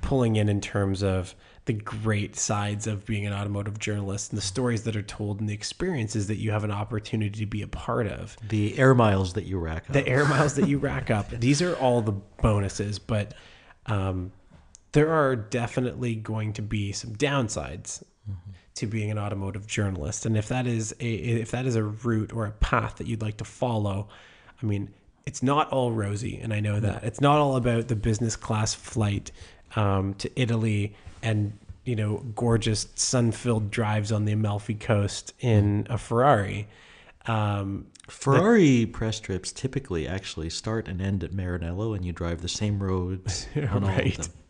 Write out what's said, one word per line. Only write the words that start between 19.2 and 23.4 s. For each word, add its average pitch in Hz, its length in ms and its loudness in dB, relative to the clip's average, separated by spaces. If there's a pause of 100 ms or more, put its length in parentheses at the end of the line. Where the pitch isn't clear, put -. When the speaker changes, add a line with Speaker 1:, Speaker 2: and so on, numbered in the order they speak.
Speaker 1:
journalist. 95 580 -2
And 110 120 2
if 107 100 0
that 127 180 -2
is 113 360 -2
a, 117 120 -2
if 113 380 -2
that 127 140 -4
is 127 100 2
a 110 80 2
route 110 480 -2
or 110 140 -4
a 104 60 -6
path 110 440 2
that - 120 -8
you'd 113 140 -4
like 104 160 -4
to 110 60 -8